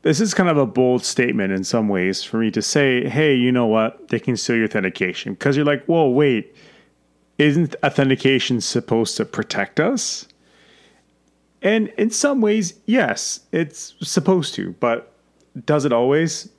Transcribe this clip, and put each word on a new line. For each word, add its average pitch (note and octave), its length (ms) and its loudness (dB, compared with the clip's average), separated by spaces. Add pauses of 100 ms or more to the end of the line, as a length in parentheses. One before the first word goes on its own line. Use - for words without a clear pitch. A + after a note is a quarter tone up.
This D#3+ 180 0
is G#3+ 140 -2
kind F3+ 140 2
of D#3 80 2
a C#3 100 4
bold B2 380 2
statement G#2 480 0
in F#2+ 120 -4
some A2 240 0
ways F#2 340 0
for - 140 -8
me A2+ 160 0
to G#2+ 100 -2
say, C3 460 0
"Hey, D3 260 2
you B2 160 2
know B2 160 2
what? A2 440 0
They A#2 100 -2
can B2 160 -2
steal A#2+ 180 -2
your A2+ 120 0
authentication." F#2+ 680 -4
'Cause C#3 220 0
you're D3 100 0
like, C#3+ 200 -2
"Whoa, E3 240 4
wait, C3 440 0 (840)
isn't D3 360 2 (100)
authentication C3 760 2
supposed - 560 -2
to G#2+ 80 -2
protect - 560 -4
us?" - 460 -2 (1300)
And G#3+ 280 2 (100)
in A3 120 2
some C#4 300 0
ways, G#3 340 0 (120)
yes, G3+ 540 -2 (100)
it's - 500 -6
supposed F3+ 540 0
to, F#2 240 -8
but A#2 340 -2 (540)
does D3 180 2
it C3+ 80 2
always? C#3+ 680 0